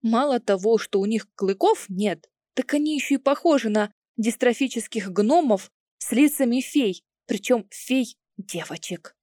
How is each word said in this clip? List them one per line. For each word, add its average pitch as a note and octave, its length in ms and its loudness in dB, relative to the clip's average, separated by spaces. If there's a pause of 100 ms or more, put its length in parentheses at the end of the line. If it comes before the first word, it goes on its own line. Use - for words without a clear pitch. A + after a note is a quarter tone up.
Мало A#3+ 380 2
того, G#3 380 2
что - 200 -2
у G3 80 0
них G#3+ 300 -2
клыков G3 520 0
нет, F#3+ 400 -4 (260)
так - 200 -4
они D4+ 220 0
ещё C#4 180 -2
и C4+ 40 0
похожи C#4 500 2
на G#3 240 0 (240)
дистрофических A3+ 960 -2
гномов G#3+ 580 2 (280)
с - 120 -10
лицами C4 500 2
фей, A#3+ 440 -2 (220)
причём A#3 440 -2
фей-девочек. - 1500 -8